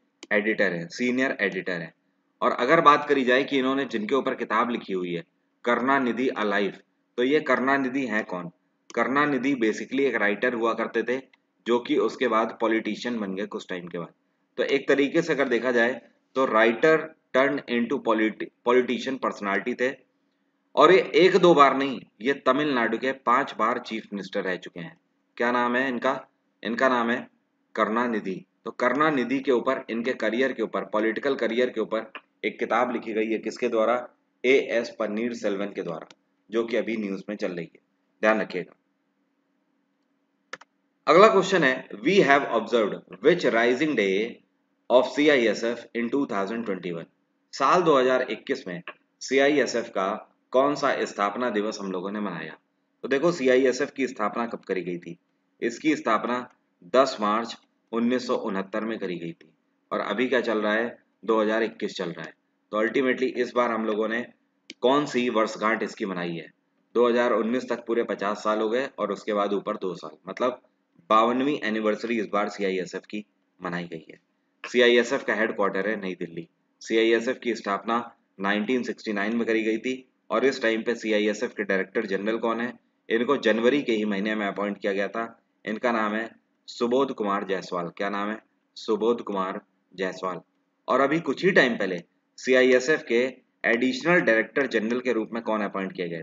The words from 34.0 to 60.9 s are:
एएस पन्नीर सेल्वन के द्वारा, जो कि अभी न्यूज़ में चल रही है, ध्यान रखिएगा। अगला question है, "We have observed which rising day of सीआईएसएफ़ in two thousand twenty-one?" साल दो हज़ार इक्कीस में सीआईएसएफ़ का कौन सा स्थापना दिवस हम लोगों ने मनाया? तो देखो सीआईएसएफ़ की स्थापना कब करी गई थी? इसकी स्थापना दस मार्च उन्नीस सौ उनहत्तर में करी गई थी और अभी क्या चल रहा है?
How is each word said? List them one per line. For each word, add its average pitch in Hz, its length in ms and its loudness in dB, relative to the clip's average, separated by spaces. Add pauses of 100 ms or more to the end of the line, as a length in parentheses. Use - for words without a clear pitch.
एएस 120 540 2
पन्नीर 110 360 -4
सेल्वन 101 340 -4
के 98 140 -8
द्वारा, 82 240 -10 (440)
जो 113 140 0
कि 117 120 -4
अभी 107 200 -2
न्यूज़ 98 320 -4
में 104 80 -8
चल 95 160 -4
रही 85 140 -8
है, - 140 -20 (420)
ध्यान 107 180 4
रखिएगा। 90 340 -8 (2250)
अगला 180 220 10
question 185 360 2
है, 131 240 0 (100)
"We 285 260 2
have 139 300 4
observed 107 420 0 (260)
which 165 300 4
rising 127 440 2
day 98 200 2 (760)
of 127 180 6
सीआईएसएफ़ 117 760 2 (120)
in 117 140 -4
two 139 160 0
thousand 110 380 -4
twenty-one?" 90 420 -8 (480)
साल 156 280 2
दो 160 160 4
हज़ार 127 320 2
इक्कीस - 380 -6
में 85 140 -10 (400)
सीआईएसएफ़ 127 680 2
का 95 180 -2 (440)
कौन 139 220 4
सा 143 180 0 (120)
स्थापना 107 460 -2
दिवस 104 300 -2
हम 98 120 -6
लोगों 92 180 -6
ने 104 100 -6
मनाया? 80 360 -8 (480)
तो 117 40 -6
देखो 139 240 2
सीआईएसएफ़ 131 600 4
की 131 140 -4
स्थापना 110 400 -4
कब - 180 -12
करी 92 180 -4
गई 87 160 -6
थी? 85 180 -16 (460)
इसकी 139 340 0
स्थापना 117 400 -2 (580)
दस 135 260 4
मार्च 110 360 -2 (360)
उन्नीस 120 340 0
सौ 127 120 0
उनहत्तर 104 460 -6
में 110 140 -6
करी 90 180 -6
गई 85 160 -10
थी - 180 -20 (400)
और - 100 -2
अभी 110 280 -2
क्या 123 120 2
चल 110 180 0
रहा 107 160 0
है? 117 240 -2 (260)